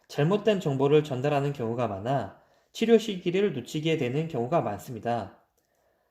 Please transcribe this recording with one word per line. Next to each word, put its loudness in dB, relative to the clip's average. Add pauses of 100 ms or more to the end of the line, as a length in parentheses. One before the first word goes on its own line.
잘못된 2
정보를 4
전달하는 0
경우가 -2
많아 -4 (340)
치료 6
시기를 -2
놓치게 -2
되는 -2
경우가 -2
많습니다. -6 (720)